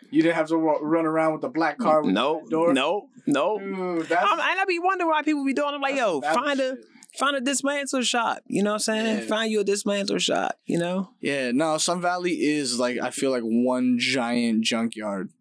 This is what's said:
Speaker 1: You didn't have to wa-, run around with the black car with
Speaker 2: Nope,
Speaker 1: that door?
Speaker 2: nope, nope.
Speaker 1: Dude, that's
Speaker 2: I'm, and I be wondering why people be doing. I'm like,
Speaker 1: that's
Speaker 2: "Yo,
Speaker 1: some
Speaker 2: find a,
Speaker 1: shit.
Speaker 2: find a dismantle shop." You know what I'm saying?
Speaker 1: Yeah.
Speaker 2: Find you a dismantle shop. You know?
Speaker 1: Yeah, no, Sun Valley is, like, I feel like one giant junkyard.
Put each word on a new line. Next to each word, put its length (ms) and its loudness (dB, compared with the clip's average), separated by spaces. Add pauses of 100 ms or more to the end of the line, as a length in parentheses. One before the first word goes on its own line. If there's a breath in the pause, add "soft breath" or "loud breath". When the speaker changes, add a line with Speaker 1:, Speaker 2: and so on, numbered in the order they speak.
(100)
Speaker 1:
You 120 4
didn't 140 2
have 120 0
to 100 0
wa-, 220 2
run 240 0
around 280 0
with 100 -6
the 60 -4
black 300 -2
car 240 4
with 120 2
Speaker 2:
Nope, 300 0
Speaker 1:
that 60 -18
door? 220 2
Speaker 2:
nope, 360 0 (180)
nope. 340 0
Speaker 1:
Dude, 460 -4
that's 200 2
Speaker 2:
I'm, 120 2
and 220 0
I 60 0
be 120 0
wondering 320 0
why 120 2
people 220 0
be 80 0
doing. 220 0
I'm 60 -8
like, 160 -2
Speaker 1:
that's 100 2
Speaker 2:
"Yo, 160 0
Speaker 1:
some 120 2
Speaker 2:
find 260 2
a, 160 0
Speaker 1:
shit. 80 -20 (340 loud breath)
Speaker 2:
find 180 0
a 40 -2
dismantle 600 0
shop." 440 0
You 160 0
know 80 2
what 40 0
I'm 60 -4
saying? 380 0
Speaker 1:
Yeah. 80 -6
Speaker 2:
Find 260 0
you 80 2
a 40 0
dismantle 540 0
shop. 460 0
You 140 -2
know? 320 -2 (100)
Speaker 1:
Yeah, 320 -2
no, 240 2
Sun 240 -2
Valley 320 0
is, 460 0
like, 200 0
I 120 -2
feel 200 0
like 120 0
one 560 2
giant 640 0
junkyard. 640 -4 (100)